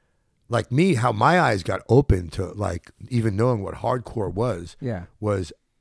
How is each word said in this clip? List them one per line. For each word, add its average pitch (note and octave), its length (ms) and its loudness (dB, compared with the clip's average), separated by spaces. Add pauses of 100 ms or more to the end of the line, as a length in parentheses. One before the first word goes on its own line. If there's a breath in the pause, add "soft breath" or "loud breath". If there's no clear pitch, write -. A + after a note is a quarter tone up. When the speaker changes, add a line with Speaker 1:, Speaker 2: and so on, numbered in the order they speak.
(500)
Speaker 1:
like, A#2 220 -2
me, E3+ 220 4
how A#2+ 180 0
my C3 280 4
eyes A2+ 240 2
got F#2+ 260 -4
open G#2 400 4
to, F#2+ 240 -6
like, F#2+ 380 -6 (180)
even A2 260 0
knowing A#2 280 2
what E2+ 140 -8
hardcore A#2 540 -4
was, F2+ 480 -4
Speaker 2:
Yeah. G2+ 260 -8 (140)
Speaker 1:
was, G2+ 320 -2 (300)